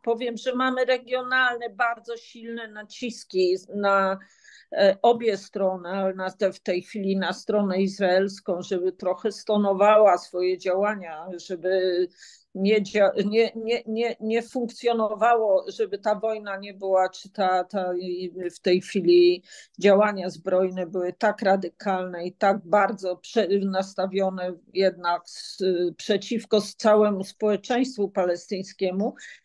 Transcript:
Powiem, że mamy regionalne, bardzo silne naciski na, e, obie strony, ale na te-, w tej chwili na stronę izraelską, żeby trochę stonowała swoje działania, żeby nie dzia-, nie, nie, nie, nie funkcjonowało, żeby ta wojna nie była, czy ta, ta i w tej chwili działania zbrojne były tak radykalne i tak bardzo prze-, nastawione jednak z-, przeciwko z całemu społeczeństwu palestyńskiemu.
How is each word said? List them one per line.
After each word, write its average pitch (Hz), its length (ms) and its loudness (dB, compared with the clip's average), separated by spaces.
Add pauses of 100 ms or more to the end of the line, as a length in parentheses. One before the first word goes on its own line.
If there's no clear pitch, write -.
Powiem, 233 340 -4
że 254 180 -6
mamy 254 300 0
regionalne, 247 840 -2
bardzo 233 460 -4
silne 233 520 -12
naciski 208 880 -4 (180)
na, 196 440 2 (540)
e, 196 300 4
obie 233 340 2
strony, 190 520 -4
ale 190 260 -2
na 190 160 -6
te-, 190 220 -2
w - 80 -20
tej 180 220 -4
chwili 190 340 -4
na 185 160 -2
stronę 202 500 -2
izraelską, 190 800 0
żeby 180 300 -2
trochę 185 400 -4
stonowała 202 840 4
swoje 180 400 -4
działania, 185 680 -4 (100)
żeby 185 720 -2 (460)
nie 202 280 2
dzia-, 202 300 2 (120)
nie, 220 320 2
nie, 226 300 -4
nie, 226 340 -4
nie 220 220 -2
funkcjonowało, 226 1300 0
żeby 202 300 -6
ta 208 160 -2
wojna 208 420 -6
nie 202 180 -14
była, 190 340 0
czy - 220 -20
ta, 185 340 0
ta 180 320 -4
i 180 360 -6 (180)
w - 100 -14
tej 185 200 2
chwili 175 640 4 (360)
działania 196 520 4
zbrojne 185 560 -2
były 180 260 -4
tak - 300 -2
radykalne 185 840 -2
i 180 60 -10
tak 202 320 0
bardzo 190 520 0
prze-, 202 320 -2
nastawione 190 1080 -2 (180)
jednak 180 560 0
z-, - 340 -14 (340)
przeciwko 214 640 -2
z - 160 -6
całemu 208 480 4
społeczeństwu 214 840 -2
palestyńskiemu. 190 1080 -4 (300)